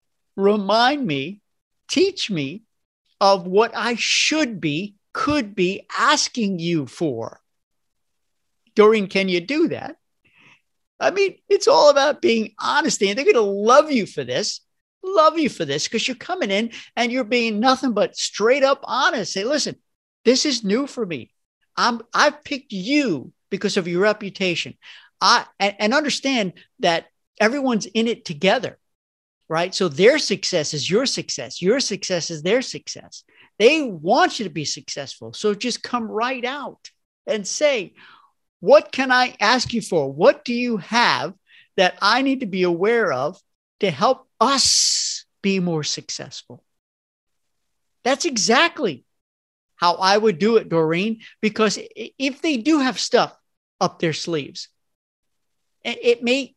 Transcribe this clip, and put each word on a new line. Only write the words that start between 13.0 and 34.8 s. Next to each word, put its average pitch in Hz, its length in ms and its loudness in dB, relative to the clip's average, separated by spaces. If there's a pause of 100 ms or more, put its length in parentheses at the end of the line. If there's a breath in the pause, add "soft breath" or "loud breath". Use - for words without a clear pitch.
and 202 160 0
they're 285 60 -4
gonna 302 160 4
love 220 500 4
you 226 160 0
for - 160 -8
this, 123 380 -4 (420)
love 320 340 2
you 302 120 0
for - 160 -6
this, 143 240 -4
'cause 220 180 -4
you're 262 100 -6
coming 339 360 -6
in 226 180 -2 (240 loud breath)
and 240 160 -2
you're 254 140 -2
being 226 340 -2
nothing 262 340 2
but 196 240 -2
straight 247 460 0
up 269 220 2
honest. 262 480 -4
Say, 190 100 -4
"Listen, 233 400 -4 (420)
this 254 220 4
is 240 160 -2
new 226 240 -2
for 247 180 -8
me. 156 280 -10 (440)
I'm, 226 260 -2 (120)
I've 294 300 0
picked 269 280 -10
you 202 600 -2 (180)
because 196 260 -4
of 175 120 -2
your 175 140 -2
reputation." 196 760 -4 (420 loud breath)
I, 202 260 2 (120)
and, 202 220 0
and 214 140 0
understand 254 580 -2 (260 soft breath)
that 170 280 0 (340)
everyone's 240 460 0
in 226 200 -2
it 233 180 -6
together, 180 540 -2 (680)
right? 170 260 -2
So 190 140 0
their 208 320 4
success - 520 -4
is 131 160 -6
your 233 180 2
success. - 540 -8
Your 226 200 2
success 185 500 -4
is 151 140 -10
their 226 180 2
success. - 640 -14 (340 soft breath)
They 294 240 6
want 220 560 0
you 220 60 -6
to 175 60 -6
be 147 140 -8
successful. 127 680 -10